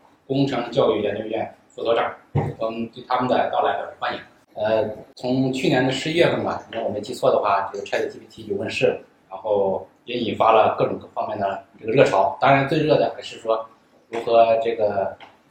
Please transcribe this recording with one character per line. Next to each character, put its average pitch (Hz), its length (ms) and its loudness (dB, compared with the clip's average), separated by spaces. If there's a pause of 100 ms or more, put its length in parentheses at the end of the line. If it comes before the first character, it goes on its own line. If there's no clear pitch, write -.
(280)
工 139 180 2
程 127 240 -4
教 117 240 4
育 104 80 0
研 101 160 -2
究 110 60 -6
院 110 260 -6 (200)
副 - 120 -14
所 147 140 2
长。 - 180 0 (460)
我 113 100 -2
们 117 200 -6
对 - 180 -18
他 123 120 0
们 127 80 0
的 - 240 2
到 - 120 0
来 - 140 0
表 - 80 -8
示 - 120 -14
欢 - 160 -4
迎。 - 60 -10 (340)
呃， 107 380 0 (240)
从 131 360 0
去 - 180 -2
年 131 140 2
的 135 80 0
十 156 200 -6
一 165 60 0
月 151 120 6
份 120 140 -2
吧， - 180 -4 (100)
如 113 80 -6
果 110 100 -4
我 104 40 -4
没 104 80 -6
记 123 120 -10
错 127 180 2
的 110 80 2
话， 98 340 0
这 101 60 -8
个 98 60 -10
Chat 113 240 -4
G - 100 -14
P - 100 -20
T 113 180 -18
就 131 80 -4
问 - 140 -6
世 - 180 2
了， - 120 0 (300)
然 95 100 -14
后 101 480 -2 (180)
也 123 140 -6
引 104 160 -4
发 110 160 4
了 107 260 4
各 - 80 0
种 - 140 -6
各 - 160 -16
方 113 140 -4
面 107 100 -6
的 98 240 -4 (160)
这 110 80 -10
个 113 60 -2
热 135 100 6
潮。 - 360 2
当 135 140 6
然， 139 160 2
最 151 140 0
热 147 140 4
的 - 180 0
还 - 60 -14
是 - 180 -16
说 113 260 -2 (440)
如 117 100 -6
何 117 420 4
这 117 140 -2
个 101 420 -2 (340)